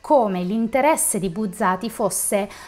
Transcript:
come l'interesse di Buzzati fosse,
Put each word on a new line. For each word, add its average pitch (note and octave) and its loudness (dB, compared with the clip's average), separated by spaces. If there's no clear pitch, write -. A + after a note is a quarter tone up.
come G#3 4
l'interesse A3+ 0
di F#3 -2
Buzzati F#3+ -2
fosse, G3+ -2